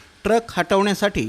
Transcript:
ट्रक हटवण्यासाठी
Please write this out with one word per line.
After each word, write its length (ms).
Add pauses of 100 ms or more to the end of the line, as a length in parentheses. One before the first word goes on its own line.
(240)
ट्रक 180 (140)
हटवण्यासाठी 720